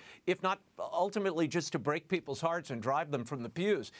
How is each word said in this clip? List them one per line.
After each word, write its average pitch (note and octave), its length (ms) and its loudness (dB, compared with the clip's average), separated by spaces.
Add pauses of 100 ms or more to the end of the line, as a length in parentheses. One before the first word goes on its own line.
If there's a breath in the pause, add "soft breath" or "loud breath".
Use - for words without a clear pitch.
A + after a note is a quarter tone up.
(280 loud breath)
if F#3 160 0
not F#3+ 160 0 (180)
ultimately F3 720 2
just D#3+ 240 0
to D#3+ 80 0
break D3 260 0
people's C#3+ 340 -2
hearts E3 300 -2
and A#2 100 -4
drive C#3+ 300 0
them B2 140 -2
from C3 180 -6
the A#2+ 60 -6
pews? F3 520 0